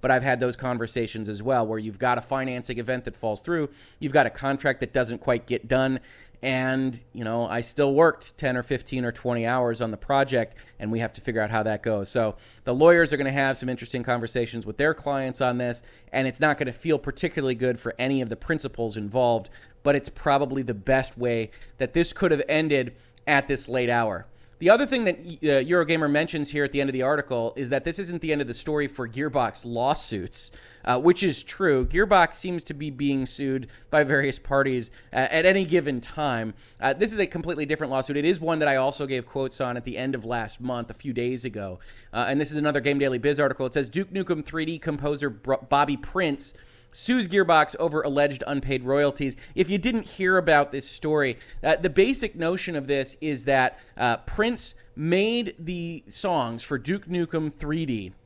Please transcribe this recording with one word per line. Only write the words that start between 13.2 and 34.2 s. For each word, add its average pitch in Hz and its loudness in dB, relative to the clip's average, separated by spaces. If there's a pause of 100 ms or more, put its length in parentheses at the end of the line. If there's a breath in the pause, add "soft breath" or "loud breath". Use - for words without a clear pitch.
have 135 0
some 127 -6
interesting 127 -6
conversations 117 -2
with 104 -10
their 151 2
clients 135 -4
on 123 0
this, 123 -4 (320 soft breath)
and 135 0
it's 127 -4
not 151 2
gonna 131 -4
feel 156 0
particularly 135 -2
good 123 0
for - -6
any 135 2
of 120 -4
the 110 -6
principals 120 -4
involved, 113 2 (360 loud breath)
but 143 6
it's 139 -2
probably 139 0
the 120 -4
best 131 0
way 117 -2 (260 loud breath)
that - -2
this 165 2
could 180 2
have 143 2
ended 147 0 (320 soft breath)
at 139 4
this 135 -4
late 123 0
hour. 110 0 (340 soft breath)
The 170 4
other 233 8
thing 254 0
that, 180 2
uh, 147 0
Eurogamer 160 2
mentions 147 0
here 143 0
at 139 -4
the 139 0
end 139 0
of - -4
the 127 -2
article 127 0
is 131 -4
that 135 0
this 165 -4
isn't 175 -6
the 160 -4
end 147 0
of 131 -2
the 117 -6
story 147 -2
for 120 -8
Gearbox 127 -2
lawsuits, 120 -2 (320 loud breath)
uh, 123 2
which 175 6
is 165 0
true. 143 2
Gearbox 185 4
seems 175 -6
to 156 -10
be 147 -6
being 139 0
sued 135 -4 (200 loud breath)
by 151 6
various 139 0